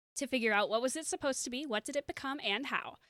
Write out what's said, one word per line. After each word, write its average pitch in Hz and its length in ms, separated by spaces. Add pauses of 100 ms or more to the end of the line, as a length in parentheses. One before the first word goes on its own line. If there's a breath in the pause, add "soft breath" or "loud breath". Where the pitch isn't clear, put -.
(160)
to 277 100
figure 226 280
out 208 160
what 220 100
was 254 160
it 320 100
supposed 285 380
to 262 60
be, 262 160
what 214 180
did 277 100
it 285 120
become, 277 360
and 214 260
how. 185 260 (160 soft breath)